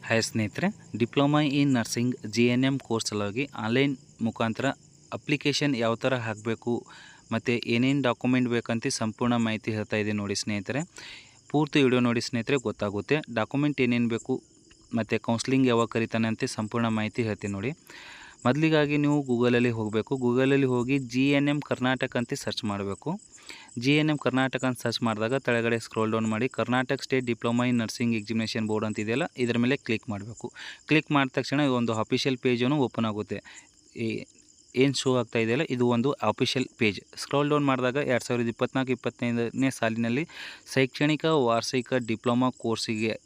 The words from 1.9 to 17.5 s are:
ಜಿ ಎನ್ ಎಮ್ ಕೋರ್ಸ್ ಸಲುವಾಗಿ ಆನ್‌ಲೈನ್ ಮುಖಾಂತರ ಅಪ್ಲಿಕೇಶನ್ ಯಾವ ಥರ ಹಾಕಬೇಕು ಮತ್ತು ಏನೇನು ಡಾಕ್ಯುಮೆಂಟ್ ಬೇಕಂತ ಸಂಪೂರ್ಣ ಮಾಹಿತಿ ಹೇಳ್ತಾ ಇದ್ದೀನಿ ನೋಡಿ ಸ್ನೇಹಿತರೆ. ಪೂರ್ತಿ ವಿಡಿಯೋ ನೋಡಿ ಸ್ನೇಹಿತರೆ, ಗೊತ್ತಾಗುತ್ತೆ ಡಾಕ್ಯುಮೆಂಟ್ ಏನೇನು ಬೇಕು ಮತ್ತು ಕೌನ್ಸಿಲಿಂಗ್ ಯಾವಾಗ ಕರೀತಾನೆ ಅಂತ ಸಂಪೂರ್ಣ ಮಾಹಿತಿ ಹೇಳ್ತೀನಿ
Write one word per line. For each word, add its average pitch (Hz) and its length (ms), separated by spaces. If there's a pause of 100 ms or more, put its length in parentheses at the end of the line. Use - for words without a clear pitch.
ಜಿ 117 200
ಎನ್ 123 180
ಎಮ್ 135 140
ಕೋರ್ಸ್ - 280
ಸಲುವಾಗಿ 104 380
ಆನ್‌ಲೈನ್ 127 520 (240)
ಮುಖಾಂತರ 113 480 (440)
ಅಪ್ಲಿಕೇಶನ್ 143 640
ಯಾವ 113 200
ಥರ 131 220
ಹಾಕಬೇಕು 113 720 (440)
ಮತ್ತು 117 360
ಏನೇನು 127 340
ಡಾಕ್ಯುಮೆಂಟ್ 127 480
ಬೇಕಂತ 117 380
ಸಂಪೂರ್ಣ 120 480
ಮಾಹಿತಿ 113 360
ಹೇಳ್ತಾ 107 260
ಇದ್ದೀನಿ 104 200
ನೋಡಿ 101 180
ಸ್ನೇಹಿತರೆ. 107 440 (680)
ಪೂರ್ತಿ 147 340
ವಿಡಿಯೋ 123 180
ನೋಡಿ 117 200
ಸ್ನೇಹಿತರೆ, 117 340
ಗೊತ್ತಾಗುತ್ತೆ 104 680 (120)
ಡಾಕ್ಯುಮೆಂಟ್ 139 480
ಏನೇನು 120 260
ಬೇಕು 113 360 (520)
ಮತ್ತು 113 260
ಕೌನ್ಸಿಲಿಂಗ್ 131 460
ಯಾವಾಗ 117 200
ಕರೀತಾನೆ 113 400
ಅಂತ 110 160
ಸಂಪೂರ್ಣ 117 440
ಮಾಹಿತಿ 110 360
ಹೇಳ್ತೀನಿ 104 300